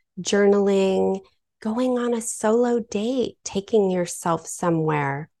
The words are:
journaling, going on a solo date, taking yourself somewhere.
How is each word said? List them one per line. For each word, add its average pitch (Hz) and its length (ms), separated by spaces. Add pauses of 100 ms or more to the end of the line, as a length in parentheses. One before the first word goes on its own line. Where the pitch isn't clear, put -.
(200)
journaling, 190 1000 (420)
going 247 360
on 240 160
a 226 80
solo 240 580
date, 226 640
taking 196 480
yourself 175 560
somewhere. 156 840 (100)